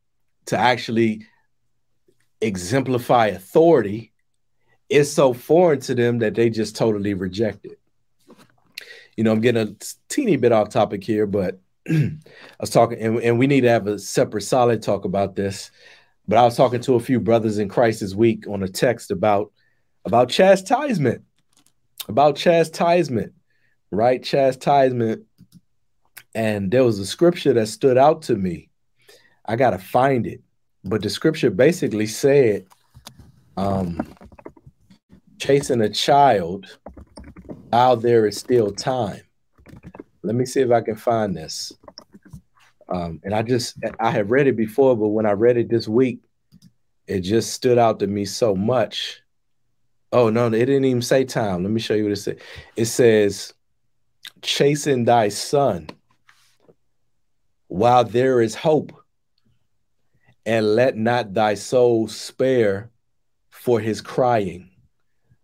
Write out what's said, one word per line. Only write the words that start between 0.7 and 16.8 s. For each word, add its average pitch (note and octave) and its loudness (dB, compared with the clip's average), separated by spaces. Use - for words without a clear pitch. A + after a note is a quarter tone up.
exemplify A#2 0
authority, A#2 2
it's C#3+ 2
so C#3 2
foreign D3+ 2
to B2+ -6
them A#2+ 0
that G#2+ -2
they A#2 2
just A2 -4
totally G#2 -2
reject G2 -6
it. - -20
You A2+ -2
know, A2 2
I'm A2 2
getting A2+ 0
a - -18
teeny A3 0
bit A#2 2
off G#2+ 2
topic G#2 -2
here, G#2+ 0
but G2 -4
<clears throat> - -16
I C3+ 0
was - -8
talking, A#2 2
and, A2 -2
and A#2 0
we C3+ 2
need C#3 2
to A#2+ 4
have G#2 2
a G#2 -4
separate G#2+ -4
solid A#2+ 0
talk G2 -4
about G2 -4
this, G2 -6
but G#2+ 2
I B2 8
was A#2+ 2
talking A#2+ 2